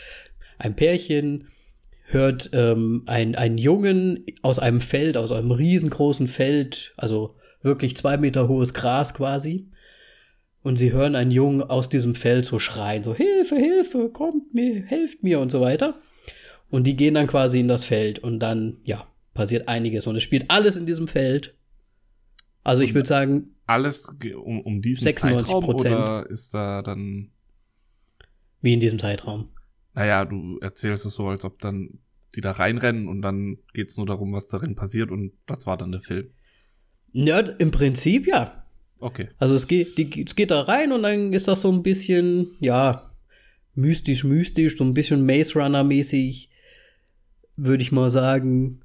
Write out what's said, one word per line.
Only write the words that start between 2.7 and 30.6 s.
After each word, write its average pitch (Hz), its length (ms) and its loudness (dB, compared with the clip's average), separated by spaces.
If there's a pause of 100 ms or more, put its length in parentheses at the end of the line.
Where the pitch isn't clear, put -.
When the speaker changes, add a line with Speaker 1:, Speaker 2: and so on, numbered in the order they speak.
Speaker 1:
ein, 113 280 0
einen 117 240 0
Jungen 185 640 2 (180)
aus 175 160 2
einem 120 240 2
Feld, 143 340 0
aus 113 160 -2
einem 113 180 0
riesengroßen 147 760 2
Feld, 139 720 -2
also 110 380 -4 (260)
wirklich 135 340 0
zwei 143 220 0
Meter 131 300 2
hohes 127 260 2
Gras 127 400 -2
quasi. 143 560 -4 (920)
Und 127 140 0
sie 120 160 4
hören 139 240 2
einen 127 140 2
Jungen 135 320 4
aus 131 260 -2
diesem 120 260 0
Feld 123 300 2
so 117 140 -2
schreien, 104 440 -4
so: 113 120 -4
"Hilfe, 370 420 2
Hilfe, 285 540 2
kommt 302 440 -4
mir, 233 300 0
helft 311 380 -4
mir" 170 180 2
und 127 100 -2
so 131 120 0
weiter. 156 380 0 (680)
Und 127 160 2
die 135 100 2
gehen 147 180 4
dann 147 120 4
quasi 131 340 2
in 123 80 2
das 120 180 2
Feld 107 320 0
und 120 220 -4
dann, 113 440 -2
ja, - 220 -6 (260)
passiert 110 360 -2
einiges. 117 380 -2
Und 110 100 -2
es 110 60 -2
spielt 156 280 0
alles 202 260 4
in 170 100 -8
diesem 165 220 -4
Feld. 135 460 -2 (1080)
Also 127 200 2
ich 120 80 2
Speaker 2:
Und 120 60 2
Speaker 1:
würd 131 100 2
sagen, 139 480 0 (120)
Speaker 2:
alles 143 520 -6
ge-, 117 160 -12
um, 113 260 -10
um 104 220 -6
diesen 123 220 -4
Speaker 1:
sechsundneunzig 127 500 0
Prozent. 135 280 0 (120)
Speaker 2:
Zeitraum 110 100 0 (180)
oder - 80 -12
ist - 240 -14
da 101 280 -4
dann 98 480 -10 (1300)
Speaker 1:
Wie 123 140 4
in 117 60 2
diesem 110 180 0
Zeitraum. 107 500 -6 (480)
Speaker 2:
Naja, 101 280 2
du 92 360 -10